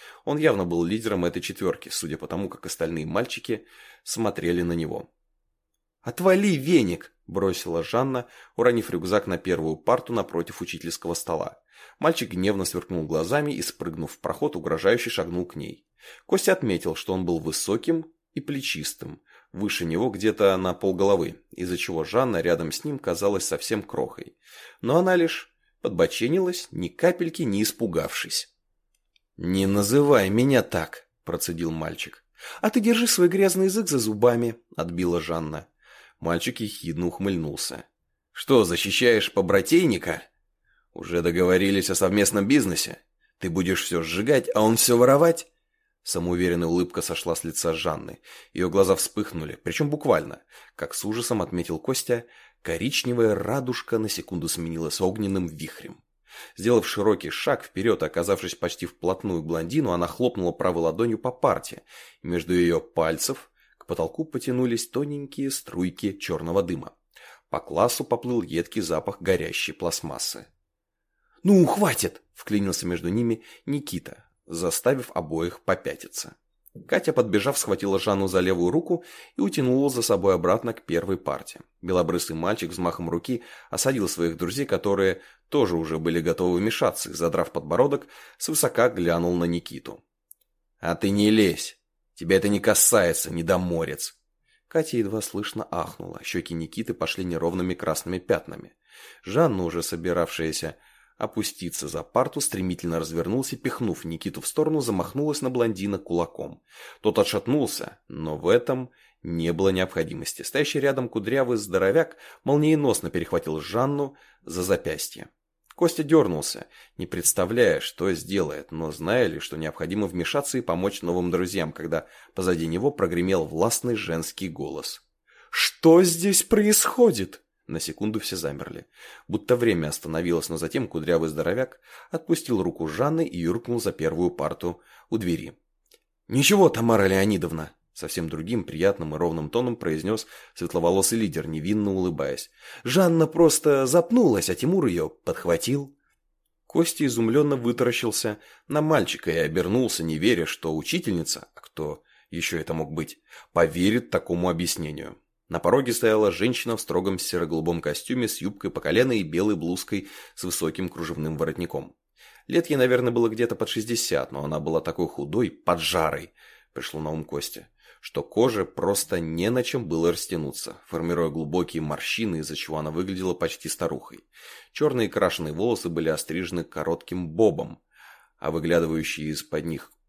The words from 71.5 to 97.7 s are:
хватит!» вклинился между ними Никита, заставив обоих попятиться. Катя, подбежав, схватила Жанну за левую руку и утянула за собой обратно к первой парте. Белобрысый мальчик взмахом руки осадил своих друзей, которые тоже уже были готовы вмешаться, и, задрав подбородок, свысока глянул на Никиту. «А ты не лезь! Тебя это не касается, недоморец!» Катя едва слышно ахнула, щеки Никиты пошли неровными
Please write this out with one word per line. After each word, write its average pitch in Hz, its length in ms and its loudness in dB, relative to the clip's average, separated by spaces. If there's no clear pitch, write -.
хватит!» - 560 0
вклинился 101 540 -2
между 85 220 -2
ними 113 340 0
Никита, - 600 -8
заставив 90 680 -2
обоих 82 480 -4
попятиться. - 760 -4
Катя, - 240 0
подбежав, 113 460 2
схватила 98 420 0
Жанну 98 280 0
за 92 120 2
левую 90 320 2
руку 170 320 0
и - 60 -2
утянула 139 480 2
за 123 120 -2
собой 95 340 4
обратно 98 380 2
к - 100 -14
первой 85 340 -2
парте. - 420 -8
Белобрысый 87 540 0
мальчик 87 360 -2
взмахом 85 380 -4
руки 85 340 -4
осадил 127 380 0
своих 85 300 -2
друзей, 95 280 -4
которые 95 560 0
тоже 104 260 2
уже 80 220 -2
были 82 240 0
готовы 90 380 2
вмешаться, 107 500 -2
и, - 40 -14
задрав 82 380 -2
подбородок, 120 560 0
свысока 131 520 2
глянул 85 460 2
на 85 100 0
Никиту. - 560 -6
«А 85 160 -2
ты 101 140 0
не 104 200 4
лезь! 107 480 2
Тебя 92 220 2
это 101 100 2
не 101 140 2
касается, 87 720 4
недоморец!» 85 840 -2
Катя 156 280 -2
едва 107 240 0
слышно - 480 -6
ахнула, - 540 -8
щеки - 300 -6
Никиты 82 400 -6
пошли 90 320 -4
неровными 87 480 -2